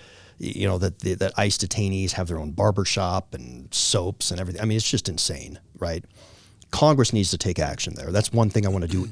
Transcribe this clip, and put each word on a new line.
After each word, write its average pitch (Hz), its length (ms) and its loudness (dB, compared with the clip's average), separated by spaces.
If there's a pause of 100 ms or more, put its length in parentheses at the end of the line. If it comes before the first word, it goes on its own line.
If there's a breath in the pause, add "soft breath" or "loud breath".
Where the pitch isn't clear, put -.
(400 loud breath)
y-, - 160 -6
you 98 120 0
know, 92 100 2
that 92 220 -2
the, 92 160 -2
that 95 200 0
ice 104 220 2
detainees 95 540 0
have 92 160 -2
their 85 100 -2
own 76 140 -6
barbershop 95 840 0
and - 400 -14
soaps - 560 0
and 87 100 -4
everything. 90 220 -6
I 107 40 -2
mean, 110 100 2
it's 110 120 0
just 113 220 -2
insane, - 500 -6 (200)
right? 85 260 -4 (640 soft breath)
Congress 143 420 6
needs 104 200 2
to 90 80 -2
take - 180 -2
action 73 380 -4
there. 71 160 -8
That's 101 200 2
one 113 200 4
thing 101 160 2
I - 20 2
wanna 92 180 0
do 92 240 -2